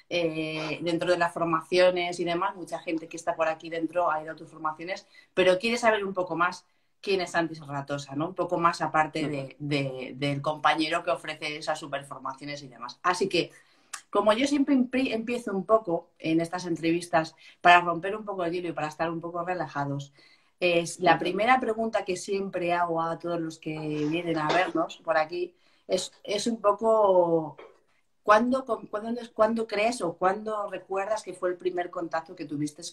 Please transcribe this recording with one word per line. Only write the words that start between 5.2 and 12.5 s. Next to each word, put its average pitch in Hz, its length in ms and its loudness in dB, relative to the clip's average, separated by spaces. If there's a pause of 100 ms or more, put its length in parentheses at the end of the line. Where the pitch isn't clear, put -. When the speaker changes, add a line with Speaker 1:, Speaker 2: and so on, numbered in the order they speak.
Speaker 1:
pero 185 260 6
quiere 233 180 0
saber 214 280 2
un 196 80 -6
poco 175 240 -2
más 180 280 0 (360)
quién 190 180 0
es 175 120 -4
Santi 165 240 0
Serratosa, 143 600 -8
¿no? 160 140 -2
Un 190 60 -12
poco 175 220 -2
más 170 240 2
aparte 156 460 0
de, 139 160 -4
Speaker 2:
Ujú. 131 160 -14
Speaker 1:
de, 139 560 -4
del 143 260 -2
compañero 156 600 0
que 175 80 -2
ofrece 156 460 -6
esas 160 220 -4
superformaciones 139 840 -10